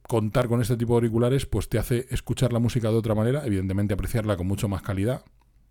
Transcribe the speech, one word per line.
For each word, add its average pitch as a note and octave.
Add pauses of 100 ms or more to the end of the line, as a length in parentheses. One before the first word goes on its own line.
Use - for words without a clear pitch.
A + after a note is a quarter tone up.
contar A2+
con A#2
este A#2+
tipo A#2
de -
auriculares, A#2+
pues, -
te A#2
hace A#2+
escuchar -
la A#2
música A2+
de A2+
otra A2
manera, B2+
evidentemente G2
apreciarla G#2
con F2
mucho G2
más G2
calidad, G#2 (460)